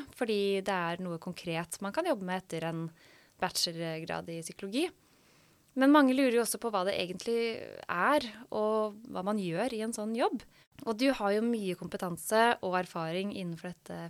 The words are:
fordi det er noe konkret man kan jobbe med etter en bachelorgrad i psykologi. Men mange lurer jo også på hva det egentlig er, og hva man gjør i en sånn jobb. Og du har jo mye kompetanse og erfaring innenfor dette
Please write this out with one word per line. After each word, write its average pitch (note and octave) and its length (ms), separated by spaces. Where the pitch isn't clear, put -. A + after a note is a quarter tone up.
fordi A3 300
det G3+ 100
er F3 320
noe E3+ 160
konkret E3+ 600
man G3+ 120
kan E4 120
jobbe A#3 200
med F3+ 160
etter E3 240
en E3 220
bachelorgrad E3 920
i E3 120
psykologi. G3 460
Men C4+ 160
mange C4+ 240
lurer B3+ 240
jo - 20
også A3 160
på A#3 140
hva F#3 160
det G3 80
egentlig F#3 420
er, B3 420
og G#3+ 460
hva F#3 120
man G#3 140
gjør G3 380
i G#3+ 80
en A3+ 100
sånn A3 220
jobb. D4+ 240
Og A3+ 100
du C4 140
har G3+ 240
jo A3 80
mye G#3+ 320
kompetanse F3+ 640
og F#3 160
erfaring F3+ 560
innenfor F3 380
dette - 240